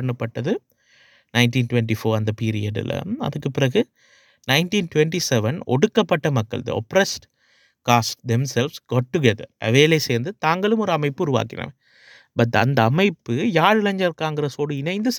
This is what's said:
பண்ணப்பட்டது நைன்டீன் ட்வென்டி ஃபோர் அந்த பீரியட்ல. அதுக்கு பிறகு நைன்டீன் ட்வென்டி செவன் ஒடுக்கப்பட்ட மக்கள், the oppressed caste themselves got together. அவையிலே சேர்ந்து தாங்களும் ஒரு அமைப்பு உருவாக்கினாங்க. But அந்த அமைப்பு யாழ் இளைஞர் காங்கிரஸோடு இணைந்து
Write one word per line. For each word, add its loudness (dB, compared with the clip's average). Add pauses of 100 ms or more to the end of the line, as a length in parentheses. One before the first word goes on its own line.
பண்ணப்பட்டது -4 (840)
நைன்டீன் 2
ட்வென்டி 0
ஃபோர் 0
அந்த 0 (100)
பீரியட்ல. -4
அதுக்கு -4
பிறகு 0 (640)
நைன்டீன் 2
ட்வென்டி 2 (100)
செவன் 0
ஒடுக்கப்பட்ட 0
மக்கள், -2
the -4
oppressed -2 (540)
caste 0
themselves -2 (180)
got 2 (180)
together. 2 (220)
அவையிலே 6
சேர்ந்து -2
தாங்களும் 0
ஒரு -2
அமைப்பு -2
உருவாக்கினாங்க. -2 (640)
But 2
அந்த 4
அமைப்பு 0
யாழ் 4
இளைஞர் 0
காங்கிரஸோடு -4
இணைந்து -2